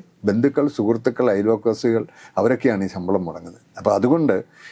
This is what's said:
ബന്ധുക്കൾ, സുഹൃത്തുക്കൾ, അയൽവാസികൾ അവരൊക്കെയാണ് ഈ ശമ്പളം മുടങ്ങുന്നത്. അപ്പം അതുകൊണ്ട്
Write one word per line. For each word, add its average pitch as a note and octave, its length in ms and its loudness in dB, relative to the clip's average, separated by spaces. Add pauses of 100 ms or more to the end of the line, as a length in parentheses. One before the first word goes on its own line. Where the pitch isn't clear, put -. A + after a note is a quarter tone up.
(240)
ബന്ധുക്കൾ, C#3 440 2
സുഹൃത്തുക്കൾ, A#2 600 0
അയൽവാസികൾ A2 760 0 (300)
അവരൊക്കെയാണ് A2+ 480 2
ഈ - 20 -2
ശമ്പളം F#2 380 -2
മുടങ്ങുന്നത്. E2+ 360 -14 (180)
അപ്പം G#2 160 2
അതുകൊണ്ട് B2 500 2 (280)